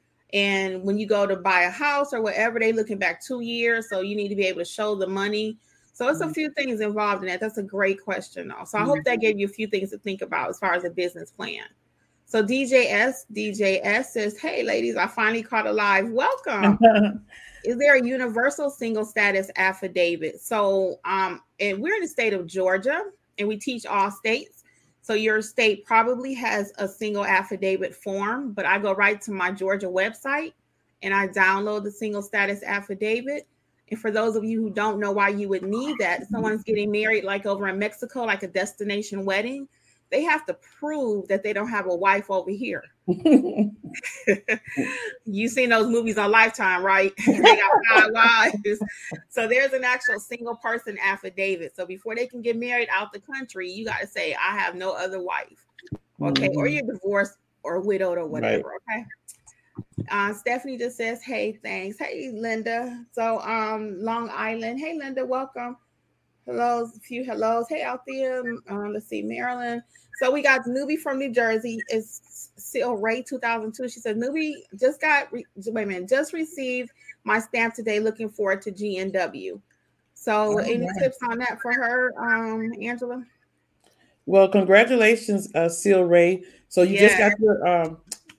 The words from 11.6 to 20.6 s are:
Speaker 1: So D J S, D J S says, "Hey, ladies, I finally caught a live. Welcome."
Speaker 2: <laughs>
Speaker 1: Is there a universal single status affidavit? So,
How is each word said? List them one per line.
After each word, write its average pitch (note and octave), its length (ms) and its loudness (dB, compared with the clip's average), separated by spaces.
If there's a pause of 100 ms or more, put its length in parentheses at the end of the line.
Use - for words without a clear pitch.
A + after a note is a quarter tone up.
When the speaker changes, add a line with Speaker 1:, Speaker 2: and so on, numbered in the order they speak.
Speaker 1:
So A3 160 2
D B3+ 240 2
J B3 240 6
S, A#3 420 2
D G#3+ 220 -4
J G3 280 2
S A3 320 0
says, G#3+ 240 -4
"Hey, - 260 -4
ladies, A3+ 340 0
I F3+ 100 0
finally A3 360 0
caught A3 240 -2
a G#3 60 0
live. G3+ 360 2
Welcome." A3+ 720 2
Speaker 2:
<laughs> G#3+ 420 6 (380)
Speaker 1:
Is A#3 140 -2
there C#4+ 180 8
a B3+ 80 4
universal B3+ 640 0
single A3 360 -4
status G3 500 0
affidavit? F3+ 840 -2
So, G3 640 0